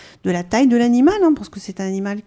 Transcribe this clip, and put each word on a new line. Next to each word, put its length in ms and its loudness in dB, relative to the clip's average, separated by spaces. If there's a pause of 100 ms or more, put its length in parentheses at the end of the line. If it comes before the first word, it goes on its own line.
(240)
de 80 -2
la 120 -4
taille 240 0
de 100 4
l'animal, 440 2
hein, 140 4
parce 140 -10
que 100 -14
c'est 220 -12
un 40 -6
animal 420 -6